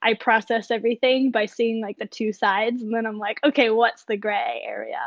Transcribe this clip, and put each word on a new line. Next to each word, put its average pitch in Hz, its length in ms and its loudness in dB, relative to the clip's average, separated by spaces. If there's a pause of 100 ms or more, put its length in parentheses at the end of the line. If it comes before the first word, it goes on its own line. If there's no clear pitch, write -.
I 226 120 2
process 220 580 0
everything 240 600 2
by 220 140 2
seeing, 226 360 -2
like, 202 160 -6
the 220 80 -8
two 214 280 -4
sides. 220 480 0
And 214 120 -6
then 226 120 0
I'm 214 140 -6
like, 214 240 -6
"Okay, 277 260 4
what's 226 360 2
the 214 120 -2
gray 214 480 -4
area 214 420 -8